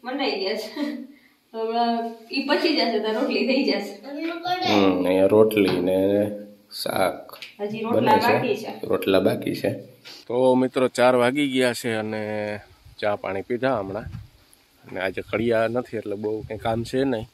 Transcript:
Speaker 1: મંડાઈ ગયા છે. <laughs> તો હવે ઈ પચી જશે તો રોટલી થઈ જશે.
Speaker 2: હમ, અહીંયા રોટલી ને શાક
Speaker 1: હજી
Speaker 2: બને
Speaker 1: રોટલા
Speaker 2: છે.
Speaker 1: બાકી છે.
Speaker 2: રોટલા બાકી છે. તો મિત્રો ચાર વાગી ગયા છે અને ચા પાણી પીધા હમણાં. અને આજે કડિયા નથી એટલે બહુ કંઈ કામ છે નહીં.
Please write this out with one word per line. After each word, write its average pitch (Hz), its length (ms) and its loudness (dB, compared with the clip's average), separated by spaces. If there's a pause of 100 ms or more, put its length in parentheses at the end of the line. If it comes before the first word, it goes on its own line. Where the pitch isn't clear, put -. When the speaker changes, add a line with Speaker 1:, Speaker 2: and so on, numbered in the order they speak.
Speaker 1:
મંડાઈ 247 360 -4
ગયા 196 160 -4
છે. - 140 -8 (420)
<laughs> - 400 -20
તો 220 60 -10
હવે 226 220 -2 (560)
ઈ 269 120 -2
પચી 294 280 2
જશે 233 240 0
તો 220 200 -2
રોટલી - 280 0
થઈ 285 160 2
જશે. 202 360 -2 (760)
Speaker 2:
હમ, 92 320 4
અહીંયા 95 220 4
રોટલી 104 520 4
ને 98 520 2 (520)
શાક - 540 -4 (220)
Speaker 1:
હજી 214 200 -8
Speaker 2:
બને 226 140 -4
Speaker 1:
રોટલા - 240 4
Speaker 2:
છે. - 160 2
Speaker 1:
બાકી - 220 0
છે. - 320 -10
Speaker 2:
રોટલા 95 320 4
બાકી 98 360 0
છે. - 140 -2 (580)
તો 127 280 4
મિત્રો 127 320 2
ચાર 127 280 4
વાગી 131 360 2
ગયા 127 220 2
છે 113 220 -4
અને 107 640 -4 (400)
ચા 104 160 0
પાણી 98 260 -6
પીધા 123 380 -2
હમણાં. 98 240 -6 (840)
અને 98 100 -10
આજે 95 220 -2
કડિયા 113 460 0
નથી 117 300 -4
એટલે 104 180 -6
બહુ 107 260 -4
કંઈ 107 160 -10
કામ 113 260 -4
છે 131 200 -2
નહીં. 120 300 -2